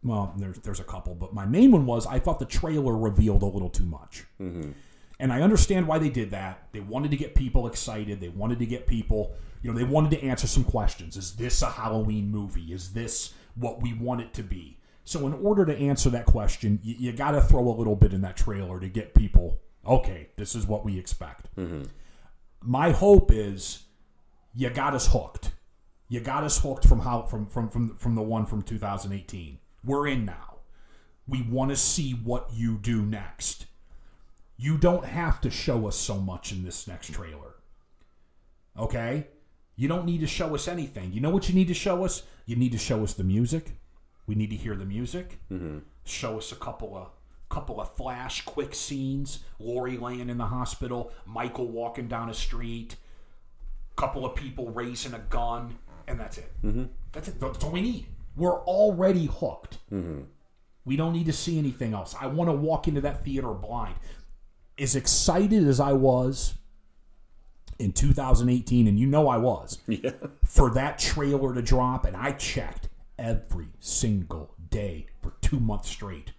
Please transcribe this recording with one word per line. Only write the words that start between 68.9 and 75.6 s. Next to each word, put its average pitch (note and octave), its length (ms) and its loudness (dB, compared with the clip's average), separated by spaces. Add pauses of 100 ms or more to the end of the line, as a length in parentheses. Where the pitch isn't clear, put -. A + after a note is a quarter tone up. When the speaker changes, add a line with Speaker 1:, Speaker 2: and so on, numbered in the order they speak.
Speaker 1:
you B2 80 4
know D3 220 6
I A#2+ 100 4
was, A#2 440 0
Speaker 2:
<laughs> - 40 -14
Yeah. A#2 240 -2 (340)
Speaker 1:
for C3 300 6
that C3+ 240 0
trailer C#3 560 0
to B2 80 -2
drop, B2+ 420 2
and F#2+ 120 0
I B2+ 160 -4
checked - 560 -6 (300)
every G#2+ 500 -2 (120)
single F2+ 760 -2 (140)
day F#2+ 380 -4 (160)
for - 180 -6
two - 180 2
months A2 300 -2